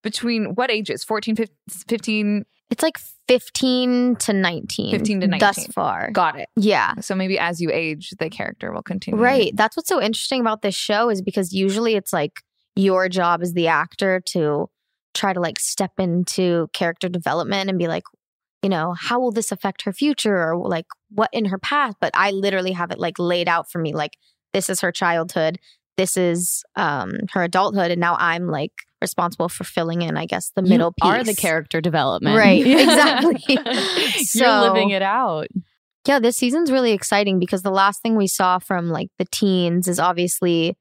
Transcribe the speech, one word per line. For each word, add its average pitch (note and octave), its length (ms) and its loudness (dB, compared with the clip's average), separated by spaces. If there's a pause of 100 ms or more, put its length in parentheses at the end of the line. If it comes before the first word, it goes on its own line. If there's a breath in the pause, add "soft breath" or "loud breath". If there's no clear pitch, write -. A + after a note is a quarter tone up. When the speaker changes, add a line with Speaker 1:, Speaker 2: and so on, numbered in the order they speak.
Speaker 1:
between A3 540 -4
what B3 160 0
ages? G#3+ 320 -4
Fourteen, A3 320 -2
fif-, A3 140 -2 (380)
fifteen? G#3+ 580 -2 (240)
Speaker 2:
It's - 140 -2
like D#4+ 140 0 (300)
fifteen B3 880 2
to - 160 -2
nineteen. F3+ 580 -2
Speaker 1:
Fifteen G#3 300 0
to F#3 60 2
Speaker 2:
Thus F3+ 140 2
Speaker 1:
nineteen. G3+ 300 2
Speaker 2:
far. G2 400 -4
Speaker 1:
Got E3+ 280 0
it. - 160 -10
Speaker 2:
Yeah. F#3+ 460 2
Speaker 1:
So - 140 -8
maybe F#3+ 220 -2
as E3+ 240 -2
you E3 100 -2
age, D#3 480 -4
the D#3+ 100 -4
character - 420 -10
will E2+ 120 -8
continue. F#3+ 380 -6
Speaker 2:
Right. B3 340 2
That's G#3 200 2
what's - 140 -6
so E4 120 2
interesting A3+ 400 -2
about A3 200 -2
this G3 140 -2
show A3 340 0
is G3 120 -2
because F#3 320 -4
usually G3 420 0
it's G3 180 -4
like D3+ 280 -4 (340)
your F#3 340 2
job F3 320 2
as F3 120 -4
the E3+ 140 2
actor F3 600 0
to D3+ 420 -2 (440)
try G3 200 -2
to, F3+ 60 -4
like, E3 200 -4
step - 400 -4
into F3 760 0
character F3 360 -4
development F3 600 -2
and F#3+ 80 -2
be E3+ 100 0
like, E3 160 -4 (600)
you G3 60 0
know, F3 280 -2
"How A#3+ 220 -2
will B3 120 0
this G#3+ 200 -4
affect G3 320 -6
her G3 100 -4
future?" C4 420 0 (160)
Or, F3 60 0 (100)
like, E3+ 180 -2 (240)
"What G#3+ 240 0
in A3+ 120 0
her F#3+ 140 -2
past?" C#4 420 -2
But E3+ 140 0
I G3+ 160 2
literally G3 400 0
have F3 200 -4
it, - 80 -6
like, F3 200 -4
laid F3 280 0
out E3+ 220 0
for F3 100 -6
me. D#3 140 -4
Like, D3+ 240 -6 (360)
this G3 160 -2
is F#3+ 120 -4
her F3+ 100 0
childhood. E3+ 680 0 (380 soft breath)
This F#3 200 0
is, F3 460 0 (120)
um, C#3+ 360 -2 (220)
her F#3 100 0
adulthood. F#3 480 0
And F3 100 -2
now E3+ 180 0
I'm, F3 280 -2
like, D3+ 240 -4 (280)
responsible F3 500 -2
for - 160 -10
filling E3+ 360 -2
in, D#3+ 160 -2
I D#3+ 80 -6
guess, F3+ 300 -6
the F#3+ 80 0
Speaker 3:
You F#3 60 4
Speaker 2:
middle F#3 240 6
piece. - 140 0
Speaker 3:
are A3+ 160 2
the A3 120 0
character E3 460 -2
development. D3+ 560 0
Speaker 2:
Right. G#3+ 280 6
Speaker 3:
<laughs> - 0 -
Yeah. C#4 160 6
Speaker 2:
Exactly. D4+ 640 4
Speaker 3:
You're B3 800 0
Speaker 2:
So A3+ 360 4
Speaker 3:
living F#3+ 280 4
it G3 140 0
out. G3 440 0 (600)
Speaker 2:
Yeah, C#4 120 4
this A#3 180 2
season's C#4 340 2
really B3+ 220 4
exciting G3+ 440 2
because F3+ 240 0
the G3 80 -2
last G3 320 2
thing A3+ 140 0
we G#3 120 4
saw F#3 300 2
from, F3 320 -2
like, E3 200 -4 (100)
the F#3 120 -2
teens F3+ 560 2
is F3+ 120 -2
obviously F3 800 0